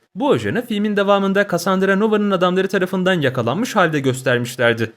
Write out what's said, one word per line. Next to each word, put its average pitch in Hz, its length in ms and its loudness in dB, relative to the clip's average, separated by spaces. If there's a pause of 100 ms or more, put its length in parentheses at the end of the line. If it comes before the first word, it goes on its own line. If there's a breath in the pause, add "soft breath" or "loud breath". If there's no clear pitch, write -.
(160)
Bu 254 160 0
ajanı 156 340 -2
filmin 208 320 -2
devamında 196 540 2
Cassandra 190 440 0
Nova'nın 208 360 2
adamları 185 360 2
tarafından 185 540 0
yakalanmış 131 540 -2
halde 160 240 2
göstermişlerdi. 120 960 0